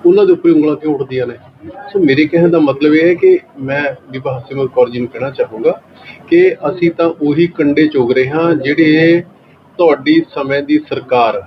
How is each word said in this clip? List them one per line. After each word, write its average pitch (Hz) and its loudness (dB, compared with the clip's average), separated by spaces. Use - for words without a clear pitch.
ਉਹਨਾਂ 190 4
ਦੇ 185 4
ਉੱਪਰ 170 0
ਹੀ 170 4
ਉਂਗਲਾਂ 151 2
ਕਿਉਂ 151 -4
ਉੱਠਦੀਆਂ 131 -6
ਨੇ? 120 -10
ਸੋ 202 -2
ਮੇਰੇ 151 2
ਕਹਿਣ 170 2
ਦਾ 170 2
ਮਤਲਬ 147 2
ਇਹ 160 4
ਹੈ 180 2
ਕਿ 180 4
ਮੈਂ 135 -6
ਬੀਬਾ 131 -8
ਹਰਸਿਮਰਤ 135 -6
ਕੌਰ 123 0
ਜੀ 120 -8
ਨੂੰ 120 -6
ਕਹਿਣਾ 120 -8
ਚਾਹੂੰਗਾ 127 -4
ਕਿ 175 4
ਅਸੀਂ 165 -2
ਤਾਂ 165 -2
ਉਹੀ 147 0
ਕੰਡੇ 151 0
ਚੁਗ 127 0
ਰਹੇ 131 0
ਹਾਂ 165 0
ਜਿਹੜੇ 156 2
ਤੁਹਾਡੀ 156 2
ਸਮੇਂ 143 -4
ਦੀ 147 0
ਸਰਕਾਰ 120 -2